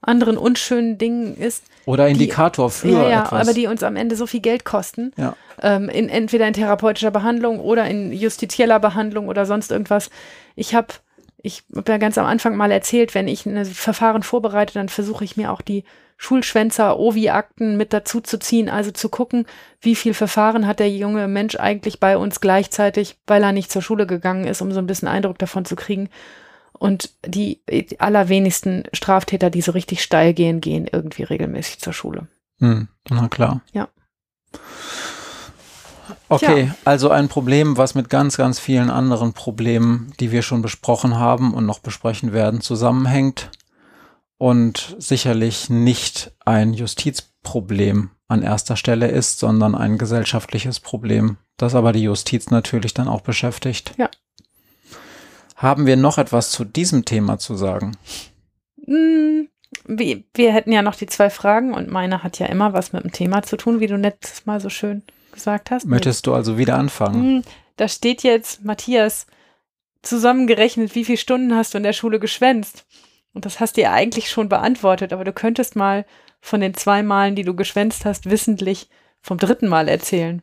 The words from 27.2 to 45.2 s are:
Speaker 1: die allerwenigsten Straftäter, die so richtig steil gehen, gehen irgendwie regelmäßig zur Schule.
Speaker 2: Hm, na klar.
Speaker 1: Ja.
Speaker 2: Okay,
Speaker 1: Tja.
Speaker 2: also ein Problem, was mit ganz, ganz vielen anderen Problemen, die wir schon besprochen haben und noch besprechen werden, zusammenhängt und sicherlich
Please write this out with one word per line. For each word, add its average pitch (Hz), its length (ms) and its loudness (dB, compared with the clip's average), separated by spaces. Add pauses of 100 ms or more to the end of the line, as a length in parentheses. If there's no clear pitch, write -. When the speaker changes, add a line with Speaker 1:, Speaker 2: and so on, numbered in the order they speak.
Speaker 1:
die 202 360 -4 (380)
allerwenigsten 190 840 2 (100)
Straftäter, 190 560 0
die 175 120 -2
so 170 120 -2
richtig 175 280 -2
steil 165 320 4
gehen, 165 280 2
gehen 160 300 -4
irgendwie 156 320 -4
regelmäßig - 560 -6
zur - 140 -8
Schule. - 340 -10 (320)
Speaker 2:
Hm, 110 280 2 (220)
na 120 200 0
klar. 120 320 0 (120)
Speaker 1:
Ja. 208 140 -6 (2500)
Speaker 2:
Okay, 147 380 4
Speaker 1:
Tja. 143 100 -4 (100)
Speaker 2:
also 143 240 4
ein 143 180 4
Problem, 139 500 2
was 131 180 2
mit 131 140 -2
ganz, 139 280 0
ganz 127 220 0
vielen 123 300 2
anderen 123 440 0
Problemen, 117 840 0
die 117 120 -2
wir 117 100 2
schon 117 200 -2
besprochen 117 560 0
haben 120 360 2
und 117 120 0
noch 104 140 -2
besprechen 113 540 -6
werden, 110 280 0
zusammenhängt 127 880 0 (880)
und 120 600 2
sicherlich 117 720 -2